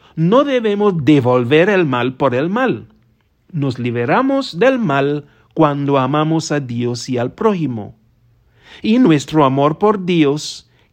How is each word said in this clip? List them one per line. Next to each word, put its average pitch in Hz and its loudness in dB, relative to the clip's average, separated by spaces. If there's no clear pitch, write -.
no 190 2
debemos 208 0
devolver 127 4
el 185 2
mal 127 -2
por 131 0
el 147 -2
mal. 196 -4
Nos 139 -4
liberamos 165 -2
del 262 2
mal 143 -2
cuando 143 0
amamos 156 0
a 147 -2
Dios 120 -6
y 127 -4
al 120 -4
prójimo. 151 -4
Y 220 2
nuestro 156 4
amor 143 0
por 208 0
Dios, 156 -2